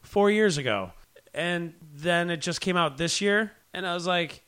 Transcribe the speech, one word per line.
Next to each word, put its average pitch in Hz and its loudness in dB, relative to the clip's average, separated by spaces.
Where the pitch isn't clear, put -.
four 202 4
years 208 4
ago. 104 -2
And 170 -4
then 175 0
it 170 -2
just 160 -4
came 180 0
out 156 0
this 165 -2
year, 202 0
and 185 -6
I 175 -2
was 175 -4
like, 170 -2